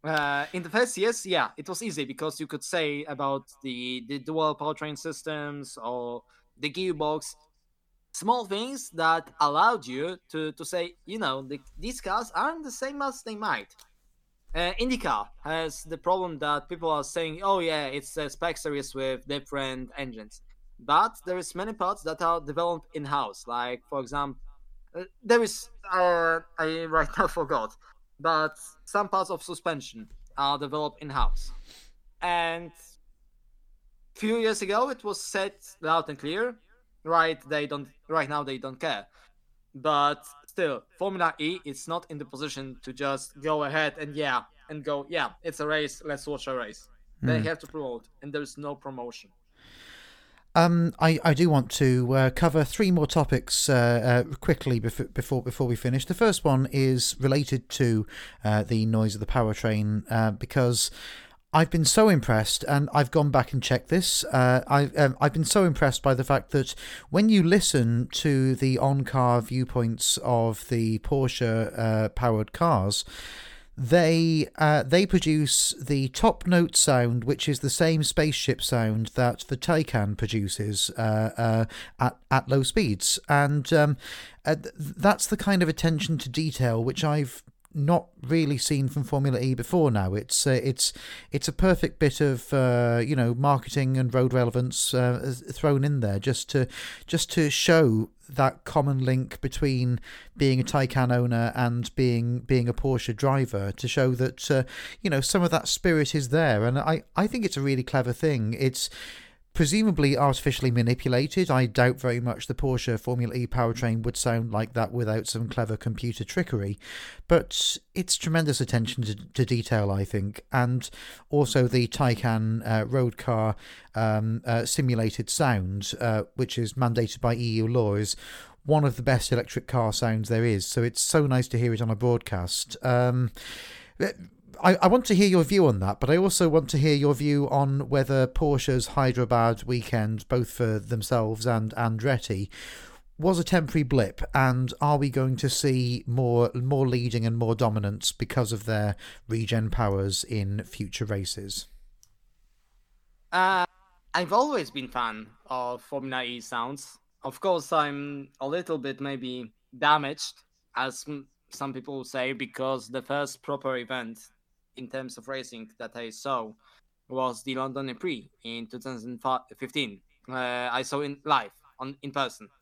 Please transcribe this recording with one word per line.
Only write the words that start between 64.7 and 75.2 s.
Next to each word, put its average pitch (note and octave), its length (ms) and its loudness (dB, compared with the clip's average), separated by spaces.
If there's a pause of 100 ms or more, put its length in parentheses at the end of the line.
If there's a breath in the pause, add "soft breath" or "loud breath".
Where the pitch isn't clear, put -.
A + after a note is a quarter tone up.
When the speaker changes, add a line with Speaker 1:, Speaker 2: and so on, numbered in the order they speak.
Speaker 2:
um, C#3 220 4
I've C#3+ 120 4
been D#3 120 0
so G3 200 4
impressed C#3+ 380 2
by C#3 100 4
the B2+ 120 0
fact - 260 0
that C#3 240 0 (340 loud breath)
when G#3 220 4
you G3+ 120 8
listen B2+ 720 4
to C3 420 2
the B2+ 240 0
on-car C3 640 2
viewpoints A#2+ 800 -2
of A2+ 460 0
the A2+ 300 0
Porsche, A#2+ 800 0
uh, A2 320 2
powered A2 420 0
cars, G#2 520 2 (720 loud breath)
they, E3 720 4 (100)
uh, D3+ 240 4
they E3+ 240 4
produce D#3 720 2